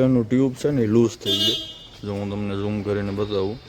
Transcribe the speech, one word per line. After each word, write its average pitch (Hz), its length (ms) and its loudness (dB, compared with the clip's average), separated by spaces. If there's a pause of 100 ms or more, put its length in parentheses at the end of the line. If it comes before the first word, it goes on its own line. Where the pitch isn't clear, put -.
એનું 127 240 4
ટ્યુબ 131 260 2
છે 143 160 -2
ને 139 120 2
એ 110 40 4
લૂઝ 110 320 4
થઈ - 200 -2
જાય. - 180 0 (480)
જો 104 80 -6
હું 101 180 -4
તમને 101 240 -4
ઝૂમ 104 280 -2
કરીને 101 300 -2
બતાવું 104 460 -2 (100)